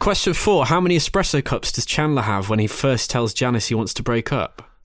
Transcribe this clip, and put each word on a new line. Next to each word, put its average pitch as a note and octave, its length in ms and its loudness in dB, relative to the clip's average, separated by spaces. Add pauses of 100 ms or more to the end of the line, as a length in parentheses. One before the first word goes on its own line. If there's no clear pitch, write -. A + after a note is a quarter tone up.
question F#3+ 340 0
four. F3+ 320 2
How E3 140 2
many F3+ 160 2
espresso D#3 480 0
cups - 280 -4
does - 140 -4
Chandler D3+ 360 0
have G2+ 280 -2
when G#2+ 80 2
he G#2+ 80 2
first B2+ 420 0
tells A#2 240 0
Janice B2 360 0
he A#2+ 80 0
wants G#2+ 180 -2
to - 80 -6
break A#2 300 -2
up? - 360 -4 (160)